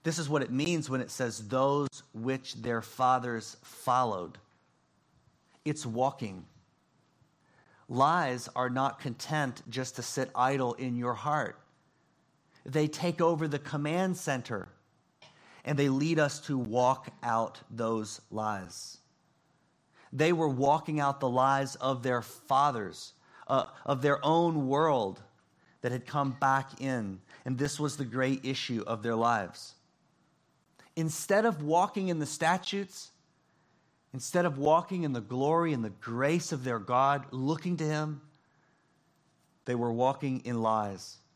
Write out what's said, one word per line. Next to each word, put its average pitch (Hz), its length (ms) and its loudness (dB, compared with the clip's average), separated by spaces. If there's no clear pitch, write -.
This 160 160 -2
is 156 100 -2
what 147 140 2
it 117 80 -2
means 147 400 0
when 131 120 0
it 120 100 -8
says, 113 380 -4
"Those 135 380 2
which 131 420 -6
their 117 260 -2
fathers 123 800 0
followed." 110 760 -2
It's 151 220 -6
walking. 113 640 -4
Lies 135 680 2
are 127 140 0
not 131 300 -2
content 139 720 -4
just 123 280 -6
to 123 40 -8
sit 127 320 -4
idle 127 400 2
in 127 220 -4
your 120 180 -2
heart. 135 460 -4
They 151 220 2
take 170 340 -2
over 165 260 4
the 143 120 -2
command 175 580 -2
center, 120 520 -4
and 139 120 0
they 143 120 4
lead 151 280 2
us 147 300 2
to 139 100 -2
walk 123 520 2
out 113 380 0
those 113 520 -4
lies. 104 680 -6
They 156 220 4
were 160 160 2
walking 147 500 2
out 139 200 0
the 131 100 0
lies 135 460 2
of 127 260 -2
their 123 220 0
fathers, 131 880 0
uh, 135 200 2
of 139 160 0
their 143 240 2
own 160 420 4
world 135 540 2
that 123 100 -2
had 127 160 -6
come 139 240 0
back 135 500 2
in. 110 400 -4
And 127 140 -2
this 143 200 -2
was 147 200 -2
the 139 80 -4
great 131 400 -2
issue 127 420 -2
of 107 160 -4
their 117 120 0
lives. 113 600 0
Instead 175 500 2
of 170 160 0
walking 185 460 2
in 170 120 0
the 147 60 -2
statutes, 185 840 -2
instead 175 320 0
of 143 120 0
walking 170 460 2
in 143 100 0
the 120 80 -2
glory 151 520 2
and 120 100 -2
the 104 80 -6
grace 135 600 -2
of 131 120 -4
their 120 160 -2
God, 131 520 2
looking 151 460 -2
to 156 60 -2
him, 151 380 -2
they 123 100 -2
were 117 160 0
walking 131 540 0
in 120 160 -2
lies. 107 560 -2